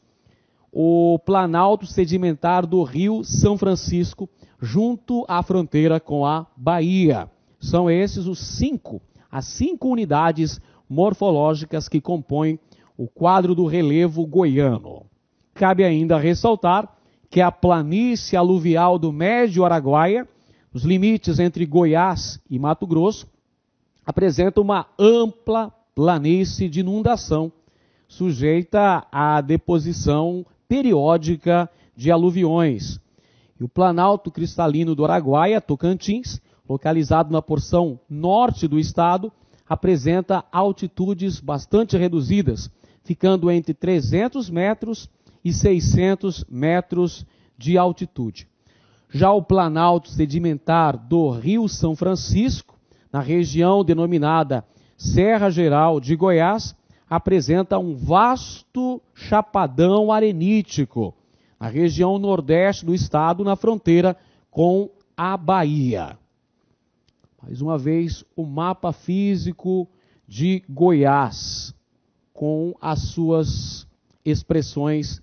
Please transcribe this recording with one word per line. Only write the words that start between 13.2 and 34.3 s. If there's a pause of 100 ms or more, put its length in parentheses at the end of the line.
do
relevo
goiano. (460)
Cabe
ainda
ressaltar (340)
que
a
planície
aluvial
do
Médio
Araguaia, (440)
nos
limites
entre
Goiás
e
Mato
Grosso, (760)
apresenta
uma (120)
ampla (220)
planície
de
inundação, (540)
sujeita
à
deposição (240)
periódica (280)
de
aluviões. (580)
E
o
Planalto